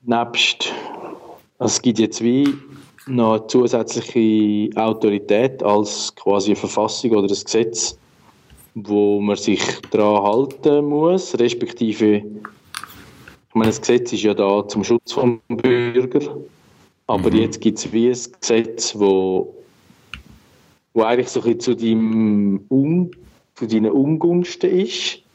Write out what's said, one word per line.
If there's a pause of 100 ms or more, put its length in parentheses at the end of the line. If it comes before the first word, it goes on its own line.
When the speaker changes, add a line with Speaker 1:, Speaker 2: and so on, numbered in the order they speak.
Speaker 1:
nebst, (880)
also
es
gibt
jetzt
wie (520)
noch
eine
zusätzliche
Autorität
als
quasi
eine
Verfassung
oder
ein
Gesetz, (760)
wo
man
sich (300)
dran
halten
muss,
respektive,
ich
meine,
das
Gesetz
ist
ja
da
zum
Schutz
vom
Bürger, (880)
aber
Speaker 2:
Mhm.
Speaker 1:
jetzt
gibt's
wie
ein (220)
Gesetz,
wo, (1400)
wo
eigentlich
so
ein (120)
bisschen
zu
deinem
Un-, (440)
zu
deinen
Ungunsten
ist. (160)